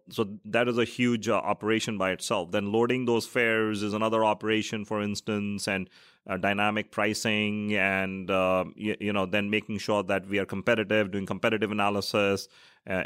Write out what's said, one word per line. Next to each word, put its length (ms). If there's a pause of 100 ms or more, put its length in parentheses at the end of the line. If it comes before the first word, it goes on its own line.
(120)
so 160 (180)
that 220
is 100
a 80
huge, 420
uh, 100
operation 600
by 140
itself. 400
Then 200
loading 340
those 200
fares 560
is 140
another 280
operation, 640
for 160
instance, 680
and, 220 (400)
uh, 80
dynamic 540
pricing 800
and, 560
uh, 360 (120)
y-, 220
you 120
know, 140
then 240
making 300
sure 240
that 240
we 100
are 80
competitive, 640
doing 160
competitive 460
analysis, 760 (400)
uh, 180